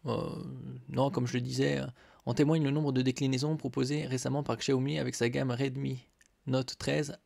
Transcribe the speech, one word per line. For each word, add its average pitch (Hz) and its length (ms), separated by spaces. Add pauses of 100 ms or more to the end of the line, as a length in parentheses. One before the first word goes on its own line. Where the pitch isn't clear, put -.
Euh, - 220 (600)
non, 135 200
comme 127 160
je 120 100
le 123 60
disais, 135 380
euh, 135 80 (400)
en 127 80
témoigne 156 280
le 139 60
nombre 143 220
de 127 100
déclinaisons 131 560
proposées 143 480
récemment 131 380
par 117 140
Xiaomi 139 420
avec 123 160
sa 120 140
gamme 135 200
Redmi 131 580 (380)
Note 131 320
treize 143 480